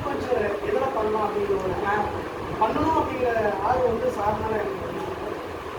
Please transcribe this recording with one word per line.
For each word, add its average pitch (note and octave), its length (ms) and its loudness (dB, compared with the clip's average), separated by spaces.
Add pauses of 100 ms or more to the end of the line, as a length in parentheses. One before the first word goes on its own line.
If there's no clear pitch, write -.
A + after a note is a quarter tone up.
கொஞ்சம் B3 420 0 (220)
எதுல G#3 280 2
பண்ணலாம் G#3+ 340 0
அப்படிங்கிற G3 320 0
ஒரு F#3 160 0
பிளான், G3+ 320 0 (500)
பண்ணணும் D4+ 420 4
அப்படிங்கிற B3 320 2 (320)
ஆர்வம் A#3+ 280 4
வந்து A#3+ 200 0
சார்னால G#3+ 440 0
எனக்கு G3 280 -2
வந்துருக்கு. - 480 -6 (480)